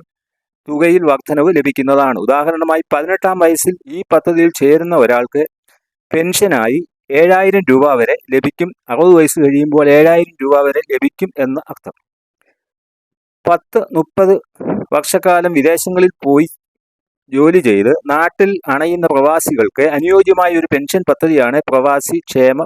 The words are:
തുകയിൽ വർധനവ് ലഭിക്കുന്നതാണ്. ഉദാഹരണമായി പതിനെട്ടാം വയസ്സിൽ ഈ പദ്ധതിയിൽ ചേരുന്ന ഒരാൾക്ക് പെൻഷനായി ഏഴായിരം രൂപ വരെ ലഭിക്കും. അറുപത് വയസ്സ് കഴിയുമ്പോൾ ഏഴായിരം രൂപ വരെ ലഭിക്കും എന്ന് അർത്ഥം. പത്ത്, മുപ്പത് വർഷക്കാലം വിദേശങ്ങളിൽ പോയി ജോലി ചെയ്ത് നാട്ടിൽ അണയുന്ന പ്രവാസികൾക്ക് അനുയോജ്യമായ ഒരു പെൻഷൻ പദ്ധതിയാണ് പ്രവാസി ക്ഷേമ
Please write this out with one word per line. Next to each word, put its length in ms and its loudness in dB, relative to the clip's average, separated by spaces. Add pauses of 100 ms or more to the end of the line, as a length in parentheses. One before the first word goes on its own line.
(680)
തുകയിൽ 340 2
വർധനവ് 520 0
ലഭിക്കുന്നതാണ്. 640 0
ഉദാഹരണമായി 640 -2 (120)
പതിനെട്ടാം 460 -2
വയസ്സിൽ 360 0 (120)
ഈ 240 -12
പദ്ധതിയിൽ 480 2
ചേരുന്ന 360 2
ഒരാൾക്ക് 500 0 (680)
പെൻഷനായി 720 -2 (260)
ഏഴായിരം 580 2
രൂപ 240 2
വരെ 220 0 (160)
ലഭിക്കും. 400 -2 (180)
അറുപത് 240 2
വയസ്സ് 260 2
കഴിയുമ്പോൾ 500 2
ഏഴായിരം 520 2
രൂപ 200 2
വരെ 200 -2 (120)
ലഭിക്കും 440 -4
എന്ന് 320 -6
അർത്ഥം. 220 -18 (1600)
പത്ത്, 300 -2 (120)
മുപ്പത് 440 0 (580)
വർഷക്കാലം 600 0
വിദേശങ്ങളിൽ 560 0 (160)
പോയി 200 2 (840)
ജോലി 300 2
ചെയ്ത് 300 2
നാട്ടിൽ 800 -2
അണയുന്ന 400 -2
പ്രവാസികൾക്ക് 760 0
അനുയോജ്യമായ 760 2
ഒരു 160 -4
പെൻഷൻ 360 -2
പദ്ധതിയാണ് 580 0
പ്രവാസി 520 -2
ക്ഷേമ 460 0